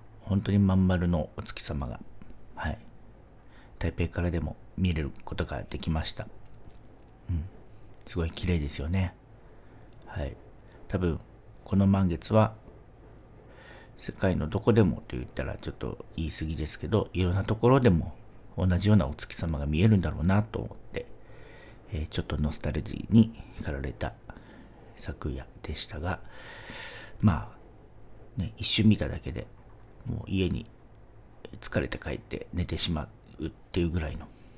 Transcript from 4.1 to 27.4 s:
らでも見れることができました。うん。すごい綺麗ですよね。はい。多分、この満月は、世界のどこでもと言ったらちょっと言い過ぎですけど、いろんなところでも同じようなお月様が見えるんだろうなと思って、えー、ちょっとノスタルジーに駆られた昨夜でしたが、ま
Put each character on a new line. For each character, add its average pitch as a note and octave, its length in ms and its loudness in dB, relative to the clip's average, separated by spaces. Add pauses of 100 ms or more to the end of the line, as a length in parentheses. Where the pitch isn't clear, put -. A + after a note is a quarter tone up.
ら F2 100 2
で E2 80 0
も D2 160 -4 (220)
見 F2+ 160 4
れ D#2 100 0
る C2+ 80 -4 (120)
こ - 120 -8
と F2+ 100 0
が - 180 -6
で - 160 -8
き - 100 -4
ま D#2+ 140 2
し - 100 -4
た。 - 140 -10 (1000)
う F2+ 40 0
ん。 E2 120 -2 (600)
す - 100 -10
ご E2 80 2
い E2 60 -4
綺 - 160 -6
麗 F2 120 2
で D2 100 -2
す - 100 -6
よ C#2+ 100 -4
ね。 F2+ 240 2 (920)
は - 180 -6
い。 C2+ 120 -6 (520)
多 G2+ 100 0
分、 F2 220 0 (440)
こ - 120 -2
の G2 120 8
満 G2 200 6
月 E2+ 260 -2
は、 A2 200 6 (1400)
世 - 160 -8
界 F#2 220 2
の D#2 120 0
ど G2+ 120 0
こ A#2+ 140 4
で A2+ 80 10
も F2 160 4 (100)
と - 80 -8
言 B1 80 -6
っ - 20 -8
た - 180 -6
ら - 140 -6
ち - 120 -10
ょ - 20 -4
っ - 40 -10
と - 300 -8 (100)
言 D#2+ 120 -2
い D2 40 -6
過 - 140 -6
ぎ D#2 100 -4
で D2 100 -2
す - 140 -8
け D2+ 80 -6
ど、 G2+ 260 2
い F2+ 100 2
ろ F2 80 4
ん - 40 2
な F#2+ 80 2
と A2 120 0
こ A#2 140 4
ろ C3+ 100 8
で A2+ 100 6
も E2 240 4 (440)
同 F#2 80 2 (120)
じ F#2+ 100 2
よ G#2+ 80 10
う - 20 10
な D2+ 100 4
お C#2+ 60 -6
月 - 220 -10
様 D#2+ 240 -2
が C#2+ 80 -2
見 D2+ 140 4
え G2+ 60 8
る G#2+ 100 8
ん F#2 40 4
だ D#2+ 80 0
ろ D2 120 -4
う D#2 40 2
な G2 180 6
と - 160 -6
思 - 160 -8
っ - 20 -16 (140)
て、 - 140 -6 (880)
え D2+ 100 -2
ー、 D#2 40 -6
ち - 120 -6
ょ - 40 0
っ - 20 -18
と - 120 -4
ノ D2 140 0
ス - 80 -8
タ - 120 -2
ル D2+ 100 -2
ジ - 280 -8
ー - 40 4
に A2 200 8 (240)
駆 - 180 -4
ら C#2 60 -4
れ C2+ 100 -4
た - 220 -6 (840)
昨 - 340 -6
夜 B1+ 140 -8 (160)
で D#2 140 -6
し - 120 -6
た - 120 -10
が、 - 200 -2 (1000)
ま F#2+ 360 4